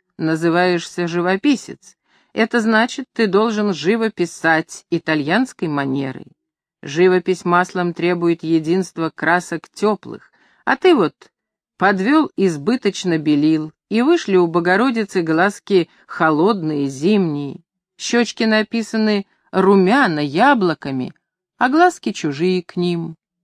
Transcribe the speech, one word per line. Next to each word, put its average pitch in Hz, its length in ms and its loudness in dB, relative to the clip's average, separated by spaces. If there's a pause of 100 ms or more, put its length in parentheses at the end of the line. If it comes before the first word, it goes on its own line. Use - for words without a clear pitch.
(160)
называешься 170 880 0
живописец. 185 920 -4 (340)
Это 220 300 0
значит, 226 500 0
ты 226 140 0
должен 208 480 0
живописать 170 1120 -2
итальянской 165 800 -2
манерой. 139 640 -6 (500)
Живопись 180 600 0
маслом 175 480 0
требует 170 500 -2
единства 165 720 -2
красок 170 540 -4
теплых, - 640 -4 (340)
а 269 120 0
ты 359 180 4
вот 175 360 -2 (460)
подвел 202 600 2
избыточно 180 840 0
белил, 156 540 0 (160)
и 220 140 0
вышли 285 340 2
у 175 120 4
Богородицы 190 760 0
глазки 170 680 0 (200)
холодные, 156 800 0
зимние. 147 720 -2 (380)
Щечки - 460 -2
написаны 214 840 0 (260)
румяно, 190 680 4
яблоками, 151 920 0 (440)
а 247 120 0
глазки 320 440 2
чужие 170 500 -2
к - 140 -12
ним, 170 400 -4 (280)